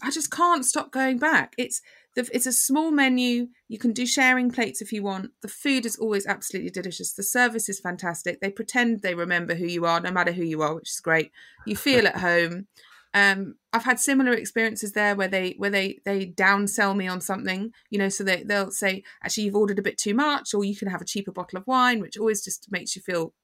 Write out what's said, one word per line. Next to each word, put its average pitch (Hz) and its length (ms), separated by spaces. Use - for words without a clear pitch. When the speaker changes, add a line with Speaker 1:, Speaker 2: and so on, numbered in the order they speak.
Speaker 1:
I 254 80
just 302 200
can't 339 340
stop - 280
going 262 260
back. 294 400
It's - 220
the, 247 180
it's 247 140
a 254 60
small 311 380
menu. 247 580
You 220 100
can 233 140
do 240 140
sharing 254 440
plates 233 300
if 208 120
you 208 100
want. 190 300
The 208 60
food 262 380
is 220 100
always 208 300
absolutely 190 440
delicious. 180 420
The 196 100
service 226 460
is 196 120
fantastic. 175 600
They 196 100
pretend 233 520
they 185 120
remember 170 400
who 170 120
you 170 200
are, 170 140
no 180 120
matter 175 200
who 175 120
you 156 180
are, 151 120
which - 160
is - 100
great. 160 320
You 208 100
feel 247 300
at - 100
Speaker 2:
<laughs> 180 120
Speaker 1:
home. 170 400
Um, 196 380
I've 226 120
had 247 160
similar 269 320
experiences 220 600
there 208 220
where 190 140
they, 185 280
where 202 140
they, 196 340
they 196 220
downsell 196 680
me 190 100
on 185 140
something, 190 500
you 208 100
know, 196 100
so 196 160
they, 185 180
they'll 202 300
say, 196 320
"Actually, - 220
you've 196 100
ordered 202 240
a 196 40
bit - 160
too 208 160
much," 285 380
or, 202 120
"You 202 100
can 202 140
have 180 120
a - 40
cheaper 196 260
bottle 180 280
of 190 100
wine," 247 320
which 180 180
always 214 240
just - 300
makes - 240
you 185 60
feel 165 300